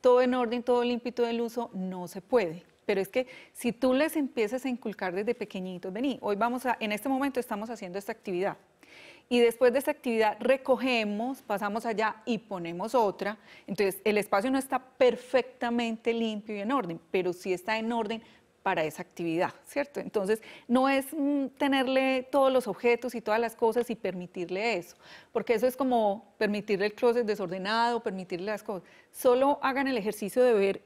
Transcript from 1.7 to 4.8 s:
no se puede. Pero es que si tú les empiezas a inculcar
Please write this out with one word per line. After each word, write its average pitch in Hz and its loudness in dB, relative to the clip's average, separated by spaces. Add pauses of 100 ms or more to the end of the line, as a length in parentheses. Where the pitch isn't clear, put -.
no 185 -6
se 185 -12
puede. 180 0 (220)
Pero 196 0
es - -2
que 254 -2 (260)
si 240 -2
tú 254 0
les 311 2
empiezas 254 -2
a 262 -2
inculcar 202 -6